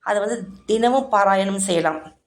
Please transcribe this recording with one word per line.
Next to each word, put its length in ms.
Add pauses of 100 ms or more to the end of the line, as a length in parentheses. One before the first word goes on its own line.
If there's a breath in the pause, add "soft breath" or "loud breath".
அதை 200
வந்து 280 (180)
தினமும் 460
பாராயணம் 440
செய்யலாம். 600 (100)